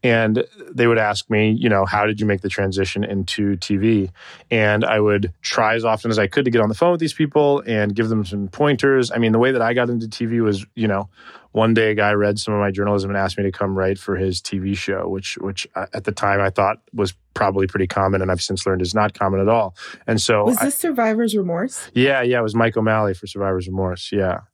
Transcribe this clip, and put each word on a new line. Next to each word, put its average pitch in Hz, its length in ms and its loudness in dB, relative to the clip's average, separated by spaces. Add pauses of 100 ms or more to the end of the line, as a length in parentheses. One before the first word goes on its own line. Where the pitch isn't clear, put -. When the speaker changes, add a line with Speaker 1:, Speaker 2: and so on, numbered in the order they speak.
Speaker 1:
And 113 400 2 (260)
they 123 140 2
would 117 140 4
ask 104 320 -2
me, 107 180 4
you 113 180 0
know, 101 180 4
"How 104 200 0
did 107 140 -2
you 107 80 0
make 101 140 0
the 101 80 -4
transition 98 540 -2
into 101 520 -2
T 98 220 -4
V?" 98 340 2 (400)
And 107 340 2
I 107 140 2
would 101 420 2
try 110 320 0
as 117 100 -2
often 113 280 0
as 107 80 0
I 101 80 2
could 135 180 0
to 127 60 0
get 117 100 4
on 107 80 2
the 107 60 -2
phone 175 160 4
with 170 80 0
these 160 140 -2
people 143 520 2
and 104 300 0
give 113 140 0
them 107 140 0
some 101 240 -6
pointers. 135 600 2
I - 80 -4
mean, 117 140 2
the 110 80 4
way 127 120 4
that 123 120 0
I 117 100 0
got 123 160 2
into 113 180 -2
T 113 200 -6
V 117 140 0
was, 104 220 0 (120)
you 113 120 0
know, 98 220 -2 (440)
one 110 200 2
day 110 160 4
a 107 60 0
guy 104 180 2
read 104 240 0
some 107 160 -4
of 104 60 0
my 101 100 2
journalism 98 400 -2
and 101 80 -2
asked 95 220 -2
me 101 60 0
to 95 60 0
come 95 240 -4
write 95 220 0
for 98 180 -4
his 92 260 -2
T - 180 -6
V 98 160 -2
show, 92 340 -4
which, 95 300 -8
which, 98 340 -8
uh, 95 180 -6
at 101 120 -8
the 107 80 -4
time 101 280 0
I 98 120 2
thought 101 260 0 (160)
was 101 220 -2 (180)
probably 98 320 0
pretty 95 220 -2
common, 95 340 0
and 92 100 -4
I've 87 120 -2
since 95 240 -6
learned 92 160 0
is 90 100 -4
not 104 220 0
common 98 240 0
at 98 100 2
all. 110 260 0 (300)
And 110 160 0
so 104 240 2
Speaker 2:
Was 240 140 2
Speaker 1:
I - 60 0
Speaker 2:
this 285 120 -2
Survivor's 226 580 0
Remorse? 185 600 -4
Speaker 1:
Yeah, 135 260 2
yeah, 123 180 2
it 117 40 0
was 107 100 -2
Mike 113 240 0
O'Malley 107 380 2
for 90 100 -16
Survivor's 95 420 -4
Remorse, 92 440 -4
yeah. 95 300 0 (120)